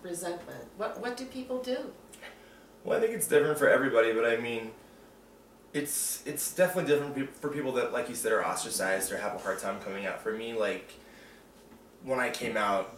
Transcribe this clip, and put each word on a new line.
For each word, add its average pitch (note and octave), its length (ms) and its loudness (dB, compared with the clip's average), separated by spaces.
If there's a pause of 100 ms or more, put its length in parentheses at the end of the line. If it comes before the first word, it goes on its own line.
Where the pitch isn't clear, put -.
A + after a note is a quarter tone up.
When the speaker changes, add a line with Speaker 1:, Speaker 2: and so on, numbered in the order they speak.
Speaker 1:
resentment? F3 600 -8 (120)
What, G#3 240 -6
what A#3+ 160 -4
do C4 80 -8
people B3+ 380 -6
do? B3+ 160 -2 (1080)
Speaker 2:
Well, - 140 2
I - 20 4
think A3 140 4
it's - 120 -2
different D3+ 320 6
for C#3 120 6
everybody, A#2 420 6
but A2+ 140 4
I A#2 100 4
mean, A#2 340 -4 (1040)
it's, - 520 -2
it's - 280 -4
definitely F3 380 2
different C#3+ 220 2
pe-, C3+ 120 -2 (140)
for D3 100 -2
people C3 220 -4
that, A#2+ 200 0
like B2 160 -2
you A#2 60 -8
said, A2 180 0
are F#2+ 120 4
ostracized F#2+ 680 0
or F#2 60 -4
have G2+ 160 -2
a F#2 40 -6
hard F#2+ 200 -2
time G2 220 -4
coming G2 260 -6
out. F2+ 160 -6
For A2 100 -2
me, A2+ 220 -4
like, G2+ 400 -2 (1080)
when C3 140 -2
I A#2+ 120 0
came A2+ 260 -4
out, G2 420 0